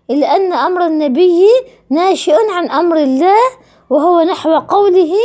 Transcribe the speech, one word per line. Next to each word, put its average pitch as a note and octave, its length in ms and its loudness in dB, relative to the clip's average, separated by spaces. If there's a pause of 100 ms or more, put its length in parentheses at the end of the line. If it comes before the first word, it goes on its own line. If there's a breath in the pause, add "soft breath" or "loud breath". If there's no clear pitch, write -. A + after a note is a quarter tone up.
(100)
إلى C#4+ 160 -2
أن F4+ 260 -2
أمر F4 340 -2
النبي D#4+ 600 0 (440 loud breath)
ناشئ F4 460 0 (140)
عن F4 200 -6
أمر E4 260 0
الله، D#4 460 2 (480 soft breath)
وهو E4 320 2
نحو D#4+ 360 -2
قوله: F#4 560 0 (100)